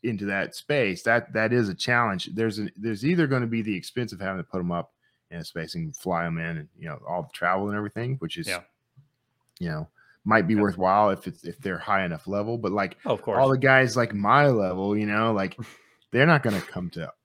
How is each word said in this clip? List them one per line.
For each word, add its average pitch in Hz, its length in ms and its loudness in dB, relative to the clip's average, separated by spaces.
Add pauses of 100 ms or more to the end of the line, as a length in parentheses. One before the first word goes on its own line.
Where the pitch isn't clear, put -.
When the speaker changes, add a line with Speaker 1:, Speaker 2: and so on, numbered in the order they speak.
Speaker 1:
into 107 240 -4
that 98 280 -4
space, 113 480 0
that, 117 320 0
that 110 180 2
is 120 160 2
a 92 60 -4
challenge. 113 600 0
There's 110 240 -2
an, 104 160 -4
there's 107 300 -6
either 170 220 2
gonna 127 200 0
be 113 160 -2
the 104 140 -2
expense 113 360 -6
of 92 80 -12
having 95 220 -4
to - 60 -12
put 95 120 -4
'em 87 120 -2
up 85 220 -6 (360)
in 85 80 -12
a 80 60 -10
space 80 300 -10
and 80 200 -8
fly 85 300 -4
'em 82 140 -4
in 82 180 -6
and, 76 120 -12 (100)
you 82 100 -12
know, 76 180 -10
all 85 180 -6
the 67 100 -20
travel 95 340 0
and 101 80 -4
everything, 113 440 -6
which - 180 -8
is, 151 100 -8
Speaker 2:
Yeah. 90 120 -4 (1000)
Speaker 1:
you 175 80 -4
know, 156 200 -6 (360)
might 104 220 4
be 110 80 2
Speaker 2:
Yeah. 104 80 4
Speaker 1:
worthwhile 98 480 4
if 95 160 -4
it's, - 180 -12
if 85 140 -12
they're 92 200 -4
high 98 260 0
enough 85 220 -6
level, 104 320 -4
but, 98 140 -4
like, 98 320 -2
Speaker 2:
Oh, - 80 0
of 107 100 -2
course. 107 160 -2
Speaker 1:
all 135 120 6
the 131 80 4
guys, 131 400 6
like, 113 160 0
my 117 340 6
level, 101 480 2
you 107 100 0
know, 110 260 2
like, 95 260 -2
Speaker 2:
<laughs> - 220 -14 (300)
Speaker 1:
they're 127 160 6
not 156 160 6
gonna 104 200 0
come 90 280 -8
to 82 220 -10 (120)